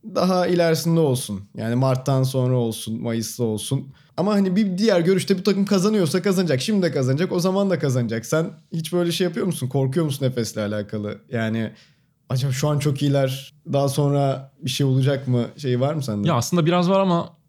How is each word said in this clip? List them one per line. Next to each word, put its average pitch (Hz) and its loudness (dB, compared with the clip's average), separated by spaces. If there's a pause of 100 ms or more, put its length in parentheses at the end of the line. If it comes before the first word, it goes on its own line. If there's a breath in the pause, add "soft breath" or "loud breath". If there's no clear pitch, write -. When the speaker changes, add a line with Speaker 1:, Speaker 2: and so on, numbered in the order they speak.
(160)
Speaker 1:
daha 185 4
ilerisinde 165 2
olsun. 120 0 (160)
Yani 113 -2
Mart'tan 131 2
sonra 127 0
olsun, 113 -4
Mayıs'ta 113 -4
olsun. 120 -4 (240 loud breath)
Ama 202 0
hani 190 2
bir 196 0
diğer 202 4
görüşte 190 2
bu 185 -8
takım 196 2
kazanıyorsa 190 2
kazanacak. 175 2
Şimdi 208 0
de 170 2
kazanacak, 139 0
o 185 0
zaman 190 2
da 175 0
kazanacak. 123 -2
Sen 165 0 (240)
hiç 160 -6
böyle 175 0
şey 180 0
yapıyor 180 -4
musun? 131 -4
Korkuyor 135 0
musun 139 -2
Efes'le 120 -2
alakalı? 104 -6 (140)
Yani 110 -2 (580 soft breath)
acaba 131 -2
şu 135 -2
an 147 0
çok 147 -2
iyiler, 139 -2 (200)
daha 139 2
sonra 139 0 (100)
bir 135 -4
şey 139 0
olacak 131 2
mı? 123 2 (120)
Şey 123 -2
var 143 2
mı 147 -4
sende? 104 -2
Speaker 2:
Ya 170 2
aslında 151 0
biraz 175 2
var 196 4
ama 180 0 (200)